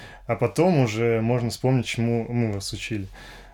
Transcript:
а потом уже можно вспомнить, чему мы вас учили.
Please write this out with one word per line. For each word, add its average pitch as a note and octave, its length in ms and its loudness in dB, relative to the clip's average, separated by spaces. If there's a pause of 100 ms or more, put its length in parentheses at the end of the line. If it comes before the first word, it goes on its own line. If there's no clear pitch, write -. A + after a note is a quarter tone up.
(260)
а A#2 100 -2
потом D#3+ 440 4
уже A2+ 420 2
можно A#2 300 0
вспомнить, B2+ 340 2
чему A#2 420 0
мы A#2+ 240 0
вас G2 220 -6
учили. G#2 320 -6 (480)